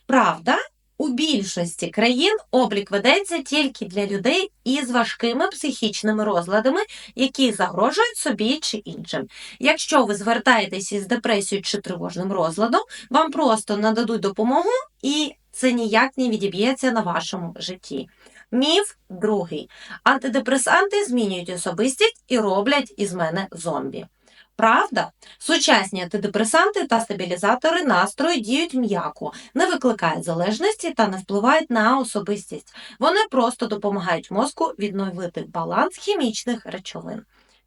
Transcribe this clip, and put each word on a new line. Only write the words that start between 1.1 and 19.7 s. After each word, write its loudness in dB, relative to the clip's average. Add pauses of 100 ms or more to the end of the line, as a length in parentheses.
країн 2 (140)
облік 2
ведеться 2
тільки -2
для -4
людей 0 (140)
із -2
важкими 0
психічними -2
розладами, 2 (340)
які 2
загрожують 2
собі 0
чи -4
іншим. -8 (300)
Якщо 2
ви -2
звертаєтесь 0
із -4
депресією 0
чи -4
тривожним -6
розладом, 2 (280)
вам 4
просто 2
нададуть 0
допомогу, 2 (320)
і 0 (180)
це 2
ніяк 2
не 2
відіб'ється 0
на 0
вашому -4
житті. -10 (440)
Міф 2 (160)
другий. -2 (340)